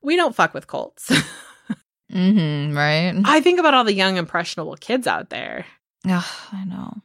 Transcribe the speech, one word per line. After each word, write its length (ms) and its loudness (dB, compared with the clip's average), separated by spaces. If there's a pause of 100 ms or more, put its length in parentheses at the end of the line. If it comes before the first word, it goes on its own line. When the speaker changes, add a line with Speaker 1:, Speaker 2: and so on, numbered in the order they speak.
Speaker 1:
we 160 0
don't 180 0
fuck 200 2
with 140 -10
cults." 420 -8
<laughs> 120 2 (920)
Speaker 2:
Mm-hmm, 640 2
right. 480 0
Speaker 1:
I 160 6
think 180 4
about 160 4
all 100 4
the 80 2
young, 240 2
impressionable 600 -6
kids 320 -4
out 220 -2
there. 360 -10 (420)
Speaker 2:
Ugh, 160 0 (280)
I 120 -10
know. 280 -10 (120)